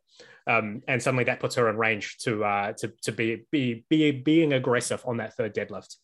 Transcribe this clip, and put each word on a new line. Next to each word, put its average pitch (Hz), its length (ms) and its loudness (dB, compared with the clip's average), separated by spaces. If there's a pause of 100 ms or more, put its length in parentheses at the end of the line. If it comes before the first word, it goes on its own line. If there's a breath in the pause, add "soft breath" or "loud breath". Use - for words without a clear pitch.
(460 loud breath)
Um, 110 400 0
and 127 160 0
suddenly 127 220 2
that 123 160 -2
puts 120 140 -4
her 117 160 4
in 107 80 -2
range 110 400 -2
to, 107 260 -2
uh, 101 300 0
to, - 180 -8 (100)
to 113 100 -4
be, 113 380 -4
be, 123 380 -2
be, 156 220 4
being 151 420 4
aggressive 127 540 0
on 120 100 -2
that 113 200 -8
third 107 180 -4
deadlift 101 500 -8